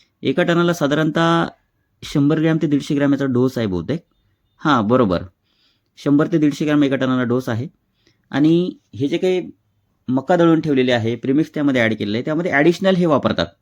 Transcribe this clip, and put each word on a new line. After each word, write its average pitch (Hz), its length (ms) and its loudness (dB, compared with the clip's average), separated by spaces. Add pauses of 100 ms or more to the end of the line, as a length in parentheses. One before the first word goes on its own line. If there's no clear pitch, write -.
(220)
एका 135 200 0
टनाला 170 300 2
साधारणतः 160 720 0 (560)
शंभर 151 360 0
ग्रॅम 160 240 2
ते 165 40 0
दीडशे 143 280 -2
ग्रॅम 139 180 0
याचा 139 120 0
डोस 127 340 0
आहे 113 80 -2
बहुतेक. 90 340 -4 (580)
हां, 123 300 0
बरोबर. 107 340 2 (720)
शंभर 147 300 0
ते 160 120 -2
दीडशे 151 260 0
ग्रॅम 147 200 2
एका 135 120 0
टनाला 127 260 -2
डोस 123 260 -2
आहे. 120 200 -4 (600)
आणि 165 420 2 (220)
हे 131 140 -4
जे 170 100 -4
काही 185 320 -2 (580)
मका 131 280 0
दळून 165 240 4
ठेवलेले 131 320 0
आहे, 117 240 -2
प्रीमिक्स 135 380 -2
त्यामध्ये 143 280 0
ॲड 113 120 0
केलेलं 107 220 -4
आहे, 123 80 -4
त्यामध्ये 156 280 -4
ॲडिशनल 170 420 2
हे 175 120 2
वापरतात. 110 400 0 (160)